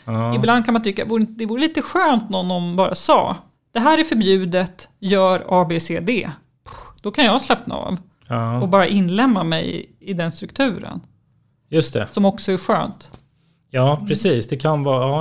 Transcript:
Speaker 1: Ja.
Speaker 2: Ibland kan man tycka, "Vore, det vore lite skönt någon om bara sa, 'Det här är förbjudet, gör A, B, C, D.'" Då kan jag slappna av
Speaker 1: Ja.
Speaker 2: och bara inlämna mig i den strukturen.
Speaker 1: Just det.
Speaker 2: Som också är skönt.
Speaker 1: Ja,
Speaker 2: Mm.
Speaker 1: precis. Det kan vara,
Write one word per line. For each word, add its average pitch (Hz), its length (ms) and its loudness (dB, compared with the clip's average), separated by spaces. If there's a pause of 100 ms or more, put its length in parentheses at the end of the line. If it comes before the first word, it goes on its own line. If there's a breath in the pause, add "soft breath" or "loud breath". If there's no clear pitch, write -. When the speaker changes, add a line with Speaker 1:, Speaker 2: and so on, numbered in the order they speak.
Speaker 1:
Ja. 117 300 -2
Speaker 2:
Ibland 226 300 2
kan 233 80 2
man 226 100 0
tycka, 202 220 -4
"Vore, 220 240 0
det 226 160 -8
vore 226 160 -4
lite 320 200 0
skönt 262 480 0
någon 185 220 -2
om 175 240 -2
bara 185 200 2
sa, 214 400 2 (360)
'Det 226 80 -2
här 302 180 4
är 311 60 2
förbjudet, 185 840 0 (100)
gör 190 480 2
A, 180 220 4
B, 165 100 0
C, 165 200 -4
D.'" 190 300 -2 (720 loud breath)
Då 208 100 -6
kan 277 140 2
jag 233 160 4
slappna - 340 -2
av - 220 -6 (300)
Speaker 1:
Ja. 117 340 -2
Speaker 2:
och 190 80 -2
bara 185 180 4
inlämna 196 560 2
mig 165 420 -4 (140)
i 196 140 -10
den 165 180 -4
strukturen. 190 680 -4 (680)
Speaker 1:
Just 156 220 0
det. 107 140 -2
Speaker 2:
Som 202 180 0
också 196 260 0
är 185 60 0
skönt. - 540 -4 (580)
Speaker 1:
Ja, 131 260 2
Speaker 2:
Mm. 202 120 -8
Speaker 1:
precis. 190 400 0
Det 139 100 -4
kan 151 260 0
vara, 135 180 0 (200)